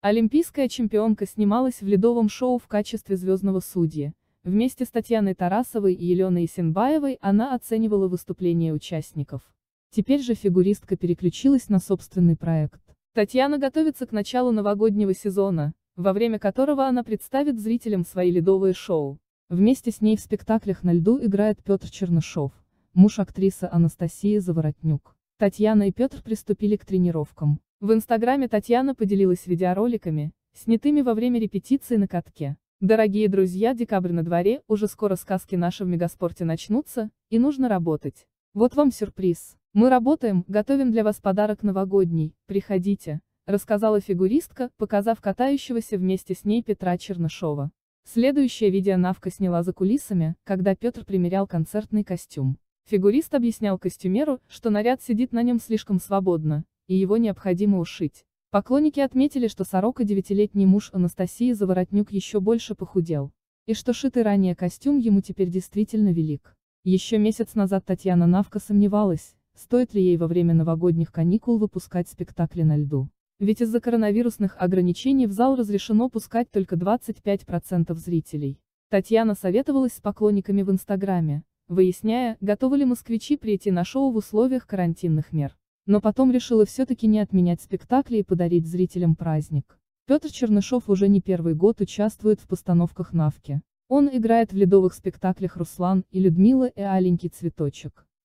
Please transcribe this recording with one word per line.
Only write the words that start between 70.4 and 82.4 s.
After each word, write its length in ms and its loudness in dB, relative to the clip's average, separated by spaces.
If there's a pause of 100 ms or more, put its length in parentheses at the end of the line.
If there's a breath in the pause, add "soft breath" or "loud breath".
новогодних 560 2
каникул 480 0
выпускать 500 -4
спектакли 540 -6
на 140 4
льду. 320 -2 (300)
Ведь 240 0
из-за 180 0
коронавирусных 760 0
ограничений 680 0
в 60 -2
зал 240 2
разрешено 540 0
пускать 400 -4
только 260 -2
двадцать 460 -2
пять 240 -4
процентов 500 -4
зрителей. 640 -6 (300)
Татьяна 440 2
советовалась 600 0
с 60 -20
поклонниками 600 0
в 100 -2
Инстаграме, 720 -2 (220)
выясняя, 760 0